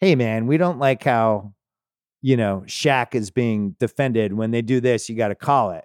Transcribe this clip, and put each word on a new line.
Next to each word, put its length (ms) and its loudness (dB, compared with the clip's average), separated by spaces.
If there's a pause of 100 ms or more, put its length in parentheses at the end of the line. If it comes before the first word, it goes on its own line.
"Hey, 140 4
man, 320 0
we 100 2
don't 220 0
like 260 0
how, 500 0 (680)
you 140 4
know, 300 0
Shaq 480 0
is 160 -4
being 480 -2
defended. 540 -2
When 180 -4
they 120 -2
do 180 0
this, 280 0
you 80 -10
gotta 180 -2
call 360 0
it." 140 -10